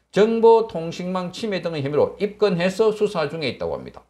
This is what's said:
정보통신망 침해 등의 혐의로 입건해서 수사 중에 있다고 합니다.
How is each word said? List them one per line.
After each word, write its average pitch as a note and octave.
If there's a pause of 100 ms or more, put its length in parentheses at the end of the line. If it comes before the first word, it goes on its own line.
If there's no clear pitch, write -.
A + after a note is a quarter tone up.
(120)
정보통신망 F#3
침해 G3+
등의 E3
혐의로 C#3
입건해서 G3
수사 G3
중에 D3+
있다고 E2+
합니다. B1+